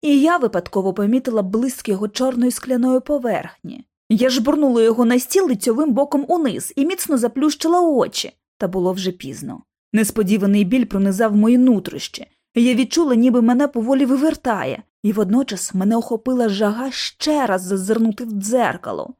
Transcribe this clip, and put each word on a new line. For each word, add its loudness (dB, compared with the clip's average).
і 4
я 4
випадково -2
помітила 0
блиск -4
його -2
чорної -2
скляної 0
поверхні. -6
Я 2
жбурнула 2
його 4
на 4
стіл 0
лицьовим 0
боком 0
униз -2
і 0
міцно -2
заплющила 0
очі. -2
Та -4
було -2
вже -4
пізно. -12
Несподіваний 2
біль 2
пронизав 0
мої 4
нутрощі. 0
Я 4
відчула, 2
ніби 4
мене 4
поволі 0
вивертає, -2
і 2
водночас -2
мене 0
охопила -2
жага -2
ще -4
раз -2
зазирнути -2
в -10
дзеркало. -4